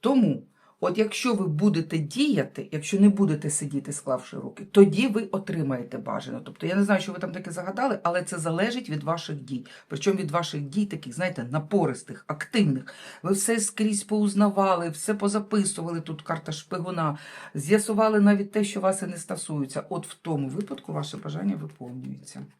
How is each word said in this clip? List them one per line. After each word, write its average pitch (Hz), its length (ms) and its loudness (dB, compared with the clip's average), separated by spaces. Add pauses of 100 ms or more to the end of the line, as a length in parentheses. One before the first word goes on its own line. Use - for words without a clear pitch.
Тому, 226 420 4 (420)
от 180 140 0
якщо 220 360 2
ви 190 120 0
будете 160 520 2
діяти, 160 760 0
якщо 165 280 0
не 208 80 10
будете 156 420 2
сидіти, 139 420 -4
склавши - 440 -4
руки, - 280 -12
тоді 202 440 8
ви 220 140 0
отримаєте 139 760 -4
бажане. 110 460 -6
Тобто, - 220 -10
я 175 80 0
не 202 100 6
знаю, 196 160 4
що 190 120 -8
ви 175 60 -10
там 175 140 -6
таке 185 180 -10
загадали, 196 520 -2
але 175 200 0
це 175 160 -8
залежить 180 520 -2
від 151 120 -4
ваших 160 340 -4
дій. 127 300 -8 (220)
Причому 196 300 0
від 160 120 -4
ваших 160 300 -2
дій 151 260 -2
таких, 151 280 -10
знаєте, 175 360 -4
напористих, 151 760 -2
активних. 156 680 0 (280)
Ви 185 100 0
все 226 280 0
скрізь 214 420 0
поузнавали, 196 880 2
все 165 260 -2
позаписували, 202 880 0
тут 160 220 -10
карта 156 300 -6
шпигуна, 165 680 -4 (360)
з'ясували 208 680 4
навіть 202 320 6
те, 214 120 2
що 196 160 -4
вас 190 220 2
і 180 40 -6
не 175 100 -8
стосується. 151 720 -6
От 165 180 -6
в - 80 -18
тому 143 340 -4
випадку 202 440 -8
ваше 147 240 -6
бажання 175 400 -4
виповнюється. 123 880 -12 (140)